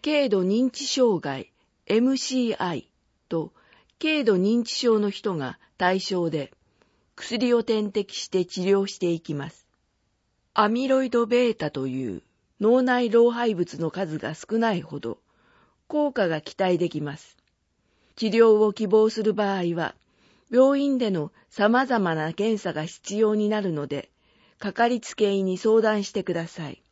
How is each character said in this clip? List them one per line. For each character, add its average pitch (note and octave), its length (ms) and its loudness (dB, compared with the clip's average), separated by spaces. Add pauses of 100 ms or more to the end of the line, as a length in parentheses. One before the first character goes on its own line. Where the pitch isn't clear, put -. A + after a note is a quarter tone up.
軽 D4 260 2
度 F#3+ 120 2
認 A3 280 0
知 C#4 160 -10
障 A#3 340 2
害、 C3+ 320 -8 (360)
エ A3 140 2
ム C4 160 2
シ B3+ 360 -2
ー - 60 -4
ア F3 160 -4
イ - 160 -12 (380)
と、 E3 240 -4 (460)
軽 D#4 240 0
度 G3+ 120 4
認 A3 280 2
知 - 120 -8
症 A3+ 240 2
の G#3 100 0
人 G3 260 -6
が C3 240 -8 (180)
対 F#3 220 2
象 F3+ 300 -2
で、 D3 240 -6 (640)
薬 - 380 -2
を A#3 100 2
点 G#3+ 280 -2
滴 G3+ 240 -4
し - 120 -10
て F3+ 180 0
治 F3+ 160 -8
療 G3 260 2
し - 120 -14
て F3 120 0
い E3 100 -4
き D#3 120 -10
ま C#3+ 160 -8
す。 - 160 -20 (880)
ア G#3 160 2
ミ B3 180 0
ロ C4 160 4
イ B3+ 60 -2
ド A#3 160 2
ベ A#3+ 240 2
ー A3 80 -4
タ D3+ 140 -4
と C3+ 160 -6
い B2+ 300 -6
う - 40 -14 (400)
脳 A#3+ 200 4
内 B3 280 0
老 A#3 220 6
廃 A#3 220 -2
物 E3 280 -4
の D#3+ 100 -2
数 D#3+ 260 -6
が C#3+ 160 -6
少 - 240 -6
な A3+ 160 2
い F3 80 -4
ほ C#3+ 180 -12
ど、 - 200 -10 (680)
効 D4 260 -2
果 F#3+ 160 0
が D#3 100 -2
期 - 180 -16
待 F#3 200 0
で F3 100 0
き D3+ 140 -6
ま D3 160 -10
す。 - 200 -20 (800)
治 A3 120 -4
療 G#3+ 380 6
を G#3 60 2
希 G#3+ 160 -4
望 A3 220 4
す A3+ 120 -6
る G#3+ 120 0
場 G3 240 -2
合 E3+ 180 -2
は、 E3 200 -6 (540)
病 C4+ 300 6
院 C#4 180 0
で A#3 120 -2
の D#3+ 240 -4 (160)
様 A#3 360 2
々 G3 300 0
な D#3 160 -4
検 G#3+ 260 -2
査 F#3 140 -6
が D3+ 140 -4
必 - 320 -10
要 G#3+ 180 2
に G#3 140 0
な G#3+ 100 -2
る F#3 140 -4
の C#3+ 140 -6
で、 C#3+ 220 -8 (480)
か G3+ 140 -8
か A#3 160 0
り A#3 140 -2
つ - 140 -16
け G3+ 180 0
医 G3 100 0
に F#3 140 -2
相 A3 240 2
談 G#3+ 220 0
し - 100 -12
て G3 100 -4
く F3+ 100 -6
だ E3 140 -6
さ D3+ 220 -12
い。 - 120 -16 (100)